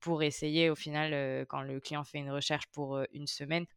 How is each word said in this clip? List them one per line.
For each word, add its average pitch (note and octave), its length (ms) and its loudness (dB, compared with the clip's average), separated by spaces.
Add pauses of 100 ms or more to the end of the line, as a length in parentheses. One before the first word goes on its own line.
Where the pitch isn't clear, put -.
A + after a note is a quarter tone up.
pour D#3+ 220 2
essayer, D3+ 460 4
au D#3 60 4
final, D3+ 400 0
heu, C3+ 340 0
quand C#3 140 -4
le C3+ 180 -6
client D3 240 -4
fait - 140 -8
une C#3 120 -4
recherche C#3+ 420 0
pour, C#3 260 -2
heu, C3+ 160 0
une C#3+ 120 -8
semaine, E3 380 -2 (120)